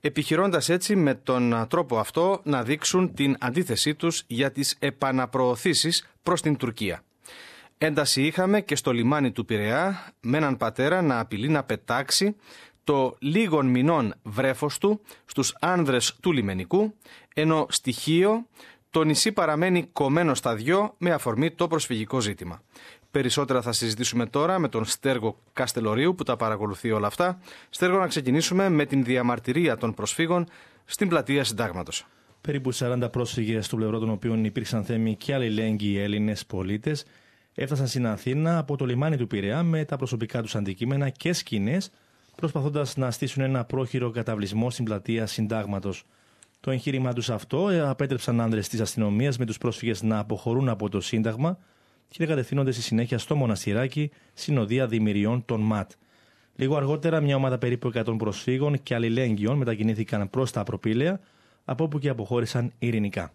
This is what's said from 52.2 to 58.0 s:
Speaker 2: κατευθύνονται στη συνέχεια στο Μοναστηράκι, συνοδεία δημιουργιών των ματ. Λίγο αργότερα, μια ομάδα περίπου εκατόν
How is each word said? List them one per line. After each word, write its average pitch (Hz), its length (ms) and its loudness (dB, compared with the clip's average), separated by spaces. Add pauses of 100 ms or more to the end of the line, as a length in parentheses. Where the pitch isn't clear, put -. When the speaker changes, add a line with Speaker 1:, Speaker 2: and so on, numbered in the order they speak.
Speaker 2:
κατευθύνονται 139 460 0
στη 117 100 -2
συνέχεια 117 360 0
στο 151 180 -2
Μοναστηράκι, 127 760 0 (220)
συνοδεία 127 540 0
δημιουργιών 110 580 2
των 113 160 -2
ματ. 107 300 0 (640)
Λίγο 135 200 0
αργότερα, 151 460 0
μια 143 140 2
ομάδα 131 220 2
περίπου 123 300 0
εκατόν 113 300 0